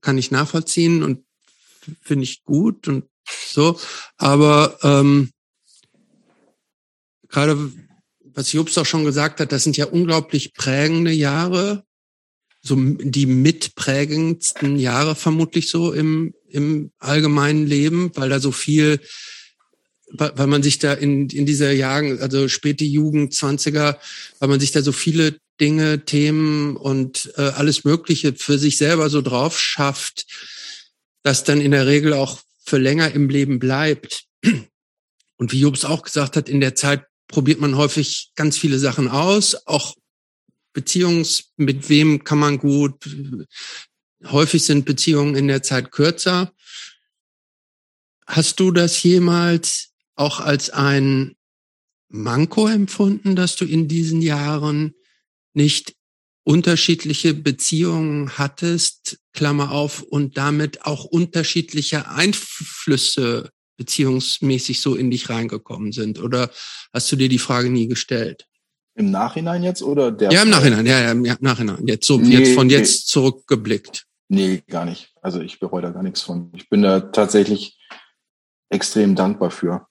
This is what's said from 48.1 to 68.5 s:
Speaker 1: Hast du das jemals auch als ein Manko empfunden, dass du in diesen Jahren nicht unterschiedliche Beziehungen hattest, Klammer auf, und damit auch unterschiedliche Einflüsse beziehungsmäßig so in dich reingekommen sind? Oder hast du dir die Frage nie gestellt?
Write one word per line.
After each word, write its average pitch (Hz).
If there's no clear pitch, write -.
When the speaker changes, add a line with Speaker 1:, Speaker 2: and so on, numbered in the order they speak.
Speaker 1:
Hast -
du 190
das 170
jemals 175
auch 147
als 143
ein 139
Manko 131
empfunden, 202
dass 180
du 185
in 160
diesen 165
Jahren 151
nicht -
unterschiedliche 160
Beziehungen 151
hattest, -
Klammer 147
auf, 147
und 143
damit 147
auch 151
unterschiedliche 165
Einflüsse 135
beziehungsmäßig 131
so 135
in 127
dich 123
reingekommen 107
sind? 107
Oder 123
hast -
du -
dir 131
die 123
Frage 123
nie 117
gestellt? 117